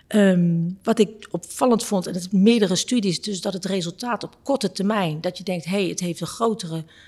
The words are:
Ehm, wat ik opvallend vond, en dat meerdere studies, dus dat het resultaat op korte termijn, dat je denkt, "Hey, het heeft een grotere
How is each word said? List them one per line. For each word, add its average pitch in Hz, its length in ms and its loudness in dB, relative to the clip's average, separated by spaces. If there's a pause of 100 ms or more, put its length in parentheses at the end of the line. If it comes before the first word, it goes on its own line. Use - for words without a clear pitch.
Ehm, 175 640 4 (140)
wat 233 160 2
ik - 320 0
opvallend 226 520 0
vond, 190 240 -2
en - 60 -6
dat 180 180 -6
meerdere 202 440 6
studies, 196 460 0
dus 196 200 -8
dat 202 120 -4
het 180 120 -8
resultaat 190 580 -6
op - 200 -14
korte 254 280 0
termijn, 185 500 -2
dat 180 160 -4
je 185 60 -14
denkt, 180 220 -4
"Hey, 190 200 0
het 175 140 -4
heeft 175 220 -6
een 170 60 -4
grotere 175 560 -4 (240)